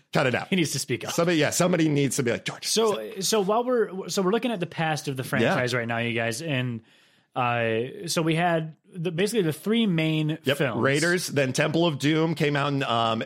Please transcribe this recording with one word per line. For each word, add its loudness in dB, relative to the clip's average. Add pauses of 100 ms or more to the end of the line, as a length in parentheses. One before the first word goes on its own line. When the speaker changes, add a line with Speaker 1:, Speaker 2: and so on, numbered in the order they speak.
(120)
Speaker 1:
Cut 2
it 2
out. -2
Speaker 2:
<laughs> -6
He 0
needs 2
to -4
speak -4
up. -8
Speaker 1:
Somebody, 2
yeah, 2
somebody 2
needs 2
to 0
be 0
like, -4
"George, -10
Speaker 2:
So, 2
Speaker 1:
stop." -8
Speaker 2:
so 2
while 2
we're, -2
so 0
we're 2
looking 0
at -4
the -4
past -2
of -4
the -6
franchise 0
Speaker 1:
Yeah. 0
Speaker 2:
right -4
now, -2
you -2
guys, -2
and, -4 (540)
uh, -2
so 0
we 0
had 0 (160)
the, -6
basically 0
the 2
three 0
main 0
Speaker 1:
Yep. 2
Speaker 2:
films. 0
Speaker 1:
Raiders, 2
then 0
Temple 2
of 0
Doom 2
came 0
out 0
in, 0
um, 0